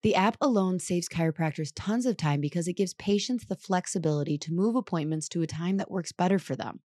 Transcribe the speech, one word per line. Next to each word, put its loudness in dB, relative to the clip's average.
The 6
app 4
alone 4
saves -2
chiropractors 0
tons -2
of 0
time 2
because -2
it -4
gives 0
patients -2
the -6
flexibility 0
to -6
move 2
appointments -2
to -2
a 0
time -2
that -4
works -4
better 4
for -6
them. -8